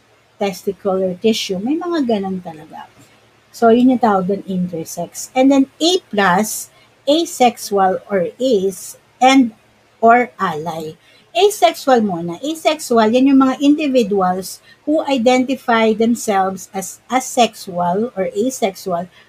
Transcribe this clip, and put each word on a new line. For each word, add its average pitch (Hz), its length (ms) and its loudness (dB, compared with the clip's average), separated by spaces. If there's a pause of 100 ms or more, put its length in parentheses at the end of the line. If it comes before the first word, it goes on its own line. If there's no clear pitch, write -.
(400)
testicular 190 800 -4
tissue. 220 380 -2
May 233 160 -4
mga 339 320 -2
ganun 196 360 -2
talaga. 160 440 -18 (680)
So, 233 160 2
yun 247 240 6
yung 233 80 -2
tawag 196 320 0
doon, 202 160 -6
intersex. 175 880 -8
And 269 160 4
then 269 240 2
A 349 320 0
plus, 196 640 0 (320)
asexual 226 1040 0
or 180 320 -2
ace, 196 560 -2 (240)
and 262 320 4 (480)
or 233 400 4
ally. 160 560 -6 (400)
Asexual 339 640 2
muna. 175 400 -4
Asexual, 285 720 0
yan 262 160 4
yung 269 160 6
mga 262 160 -2
individuals 214 960 0 (320)
who 302 160 0
identify 247 880 0
themselves 208 800 -2
as 190 240 -10 (160)
asexual 214 1040 -2
or 180 160 -4
asexual, 190 720 -4 (240)